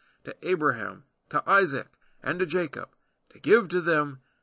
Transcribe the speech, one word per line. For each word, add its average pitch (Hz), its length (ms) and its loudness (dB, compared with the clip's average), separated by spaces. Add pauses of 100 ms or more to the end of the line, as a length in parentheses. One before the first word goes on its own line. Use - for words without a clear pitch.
(240)
to - 160 -10
Abraham, 123 640 -2 (240)
to - 180 -2
Isaac, 170 420 2 (340)
and 165 160 -4
to 180 80 0
Jacob, 151 420 -4 (460)
to - 40 -20
give 190 300 4
to 175 140 -2
them 151 380 0 (220)